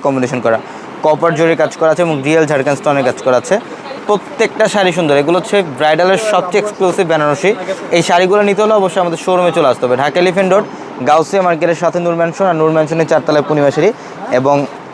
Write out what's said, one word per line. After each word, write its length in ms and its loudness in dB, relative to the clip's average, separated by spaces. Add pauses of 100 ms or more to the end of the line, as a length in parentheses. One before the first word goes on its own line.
কম্বিনেশন 400 0
করা, 120 2 (480)
কপার 320 2
জরির 240 2
কাজ 180 0
করা 140 2
আছে 120 -2
এবং 100 -2 (100)
রিয়েল 240 2
ঝাড়খান্ড 300 0
স্টোনের 280 0
কাজ 180 -2
করা 160 4
আছে। 140 0 (520)
প্রত্যেকটা 640 -2
শাড়ি 240 2
সুন্দর। 260 2
এগুলো 160 2
হচ্ছে 180 -2 (220)
ব্রাইডালের 420 2 (100)
সবচেয়ে 320 0
এক্সক্লুসিভ 480 -2
বেনারসি। 400 0 (440)
এই 140 4
শাড়িগুলো 400 2
নিতে 140 0
হলে 180 2
অবশ্যই 220 0
আমাদের 220 -4
শোরুমে 320 2
চলে 140 4
আসতে 140 -2
হবে, 180 2
ঢাকা 200 -2
এলিফ্যান্ট 300 2
রোড, 120 2 (440)
গাউসিয়া 380 2
মার্কেটের 360 0
সাথে 220 0
নূর 140 0
ম্যানশন, 320 0
আর 100 2
নূর 140 2
ম্যানশনের 360 0
চারতলায় 360 2
পূর্ণিমা 280 2
শাড়ি। 140 2 (500)
এবং 180 2 (360)